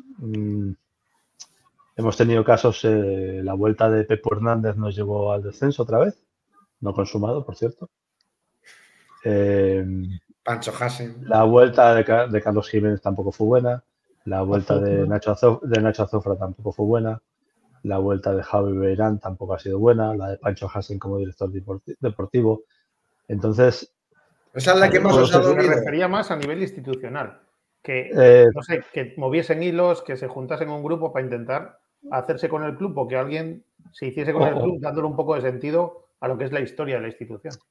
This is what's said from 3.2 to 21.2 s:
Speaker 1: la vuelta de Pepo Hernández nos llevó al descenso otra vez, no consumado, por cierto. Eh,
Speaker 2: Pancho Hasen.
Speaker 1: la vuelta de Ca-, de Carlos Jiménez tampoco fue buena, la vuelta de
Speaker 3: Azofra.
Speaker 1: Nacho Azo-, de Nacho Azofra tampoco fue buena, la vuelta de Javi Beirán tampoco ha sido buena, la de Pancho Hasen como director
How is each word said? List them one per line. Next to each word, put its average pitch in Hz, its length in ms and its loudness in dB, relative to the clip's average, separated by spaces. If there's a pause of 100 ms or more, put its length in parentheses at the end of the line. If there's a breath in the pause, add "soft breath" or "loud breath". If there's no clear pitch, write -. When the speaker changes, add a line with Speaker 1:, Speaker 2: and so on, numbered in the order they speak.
Speaker 1:
la 95 100 -6
vuelta 107 360 2
de 110 140 2
Pepo 107 320 -2
Hernández 110 400 -2
nos 104 200 -4
llevó 104 360 -2
al 101 100 -2
descenso 123 420 -4
otra 113 160 0
vez, 196 240 0 (560)
no 98 140 -6
consumado, 110 520 -4
por 90 100 -12
cierto. 117 340 -8 (1300 soft breath)
Eh, 101 640 2 (580)
Speaker 2:
Pancho 117 360 -6
Hasen. 123 480 -8
Speaker 1:
la 110 160 4
vuelta 120 500 8
de 113 100 4
Ca-, 120 240 2
de 107 140 -2
Carlos 104 280 -2
Jiménez 104 320 0
tampoco 98 300 -4
fue - 160 -2
buena, 123 360 2 (420)
la 95 160 -4
vuelta 101 380 0
de 101 140 0
Speaker 3:
Azofra. 98 160 0
Speaker 1:
Nacho 104 220 -2
Azo-, 117 320 2
de 113 180 0
Nacho 107 220 0
Azofra 98 340 -4
tampoco 98 340 -8
fue 104 140 -4
buena, 110 360 -2 (640)
la 98 140 -4
vuelta 98 360 -2
de 95 100 -2
Javi 101 340 -2
Beirán 101 420 0
tampoco 95 360 -8
ha - 40 -10
sido 95 200 -6
buena, 113 360 2
la 98 140 -6
de 98 80 -8
Pancho 101 340 -6
Hasen 101 280 -8
como 98 180 -6
director 95 340 -6